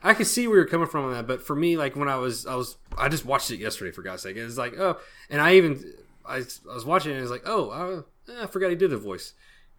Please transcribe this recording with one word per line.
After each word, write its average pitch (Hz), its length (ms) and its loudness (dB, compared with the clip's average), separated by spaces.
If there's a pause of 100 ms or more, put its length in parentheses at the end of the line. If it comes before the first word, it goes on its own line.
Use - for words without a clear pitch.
I, 185 80 6
I - 20 4
can 208 120 2
see 240 220 0
where 214 100 6
you're 170 100 8
coming 165 200 0
from 143 180 -4
on 127 80 -4
that. 120 140 -6
But 127 180 -4
for 147 100 -4
me, 165 220 2
like, 139 180 -2
when 143 120 -2
I 135 80 0
was, 127 320 -4
I 131 80 -6
was, 127 220 -6 (200)
I 135 120 0
just 156 160 -2
watched 135 260 0
it 107 80 -6
yesterday, 104 320 -6
for 92 100 -14
God's 92 220 -10
sake. 95 140 -10
It 117 80 -8
was 117 120 -10
like, 123 220 -6
oh, 185 180 0 (320)
and 147 120 -2
I 175 140 8
even, 160 280 8 (420)
I, 135 120 -6
I - 360 -10
was 117 120 -10
watching 156 260 2
it, 135 40 -2
and 131 80 -4
it's 120 80 -4
like, 123 140 -8
oh, 175 600 -4 (240)
I, 240 140 -10
I 190 40 -6
forgot 185 220 0
he 175 60 2
did 175 160 4
the 123 60 0
voice, 98 360 -10 (460)